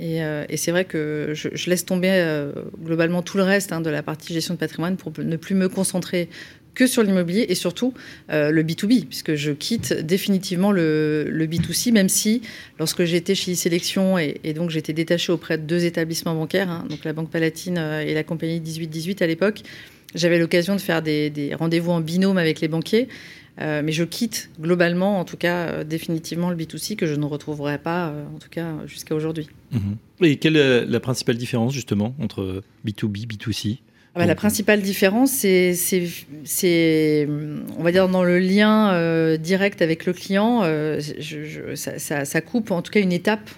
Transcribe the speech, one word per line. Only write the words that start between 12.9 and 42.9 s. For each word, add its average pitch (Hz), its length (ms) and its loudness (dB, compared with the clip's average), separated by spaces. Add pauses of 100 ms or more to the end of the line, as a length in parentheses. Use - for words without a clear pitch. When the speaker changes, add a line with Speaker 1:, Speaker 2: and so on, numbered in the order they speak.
Speaker 1:
j'étais 175 320 2
chez 185 160 -4
e-Sélection 180 680 0
et, 151 280 -2
et 156 80 -2
donc 165 160 -4
j'étais 156 240 -4
détachée 170 400 0
auprès 165 240 -2
de 156 60 -8
deux 170 200 0
établissements 165 500 -2
bancaires, 170 360 0
hein, 170 200 -6
donc 151 140 -10
la 156 80 -4
Banque 160 180 -6
Palatine, 165 480 -2
euh, 156 220 -2
et 151 140 -2
la 151 100 -2
compagnie 165 380 -4
dix-huit 160 260 -8
dix-huit 165 340 -6
à 180 60 4
l'époque, 180 360 0 (520)
j'avais 170 240 4
l'occasion 170 340 2
de 196 60 0
faire 165 220 0
des, 151 280 0
des 147 240 -4
rendez-vous 165 380 0
en 170 80 2
binôme 185 380 2
avec 160 240 2
les 160 80 0
banquiers, 190 400 0 (500)
euh, 151 240 -2
mais 156 80 -2
je 160 140 0
quitte - 440 -6 (120)
globalement, 175 580 2
en 175 60 -2
tout - 100 -12
cas, 175 320 -2
euh, 156 160 -4
définitivement 165 680 -4
le 180 60 -2
B 160 100 -6
two 156 120 -14
C 208 180 -8
que 202 100 -2
je 151 100 -2
ne 147 100 0
retrouverai 147 540 -6
pas, 170 280 -2
euh, 147 160 -8 (100)
en 165 60 -16
tout - 100 -20
cas, 165 260 -6 (100)
jusqu'à - 280 -10
aujourd'hui. 156 360 -4 (240)
Speaker 2:
Mhm. 101 240 -2 (240)
Et 151 160 6
quelle 156 180 4
est 131 300 6
la 117 160 0
principale 127 340 0
différence 120 380 0
justement 113 440 -2
entre 95 460 -6 (220)
B 113 100 -2
two 110 140 -2
B, 101 180 -6
B 110 100 -10
two 107 140 -6
C ? 107 280 -4 (340)
Speaker 1:
Ah 175 60 -6
bah, 175 60 4
la 170 80 4
Speaker 2:
Donc 156 60 0
Speaker 1:
principale 214 420 2
différence, 202 500 4
c'est, 180 420 4
c'est, 175 300 0 (400)
c'est, 156 840 4 (480)
on - 40 -6
va 170 120 4
dire, 185 160 6
dans 185 160 4
le 175 140 4
lien, 208 520 6
euh, 165 460 4
direct 190 440 0
avec 160 240 0
le 180 60 2
client, 208 520 2
euh, 156 360 0 (180)
je, 151 280 -10
je, 151 300 -10
ça, - 220 -8
ça, 147 280 -4
ça 160 160 0
coupe 220 300 -4
en 185 100 0
tout - 100 -12